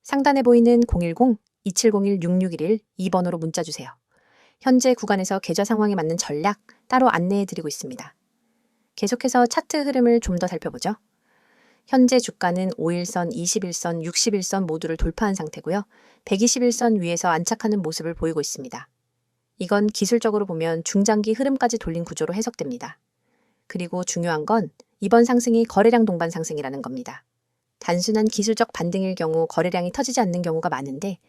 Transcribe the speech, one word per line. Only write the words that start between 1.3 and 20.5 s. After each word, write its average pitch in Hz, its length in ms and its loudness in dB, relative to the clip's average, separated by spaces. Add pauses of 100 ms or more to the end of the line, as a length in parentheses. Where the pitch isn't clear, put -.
이칠공일 202 600 0
육육일일 180 560 0 (180)
이 185 140 -4
번호로 180 260 0
문자 160 240 -6
주세요. 139 260 -10 (760)
현재 254 340 4
구간에서 196 420 0
계좌 196 260 -2
상황에 208 300 2
맞는 165 240 -2
전략 165 420 -2 (280)
따로 254 200 4
안내해드리고 185 600 -2
있습니다. - 480 -12 (800)
계속해서 247 500 2
차트 311 320 -2
흐름을 254 440 4
좀 180 180 -2
더 180 80 0
살펴보죠. 165 480 -6 (880)
현재 254 320 6
주가는 185 600 -2
오일선, 175 560 -2
이십일선, 170 680 -4
육십일선 196 640 -2
모두를 160 320 -4
돌파한 196 380 -2
상태고요. 175 480 -6 (420)
백이십일선 233 720 2
위에서 170 300 -2
안착하는 208 540 0
모습을 160 320 -6
보이고 160 260 -2
있습니다. 127 480 -10 (680)
이건 202 260 2
기술적으로 214 640 0
보면 165 360 -4